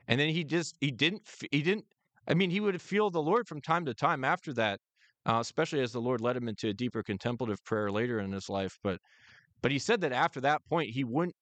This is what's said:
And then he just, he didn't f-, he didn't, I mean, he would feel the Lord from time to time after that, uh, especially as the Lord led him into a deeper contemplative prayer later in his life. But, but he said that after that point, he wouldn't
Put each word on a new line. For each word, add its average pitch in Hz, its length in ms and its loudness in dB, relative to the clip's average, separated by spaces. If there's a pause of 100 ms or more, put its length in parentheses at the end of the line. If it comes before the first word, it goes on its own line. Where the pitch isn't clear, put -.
And 120 120 2
then 147 100 2
he 165 140 0
just, 156 360 -2
he 143 100 0
didn't 151 380 0
f-, - 240 -12
he 147 100 2
didn't, 185 240 0 (420)
I - 60 4
mean, 180 160 4
he 185 100 0
would 196 220 0
feel 202 300 0
the 170 100 0
Lord 196 260 2
from 151 140 -10
time 165 240 0
to 127 80 -2
time 143 300 0
after 151 300 0
that, 107 260 2 (480)
uh, 113 120 4
especially 151 420 0
as 123 100 0
the 120 100 -4
Lord 123 200 0
led 120 140 2
him 120 120 -4
into 110 220 -2
a 104 40 2
deeper 113 300 -2
contemplative 113 600 -2
prayer 107 280 0
later 117 280 0
in 98 120 -4
his 98 180 -6
life. 98 340 -2
But, 92 160 -2 (640)
but 135 100 2
he 139 80 0
said 208 220 2
that 151 120 0
after 135 280 0
that 143 240 2
point, 156 260 0
he 131 120 -2
wouldn't 147 380 -2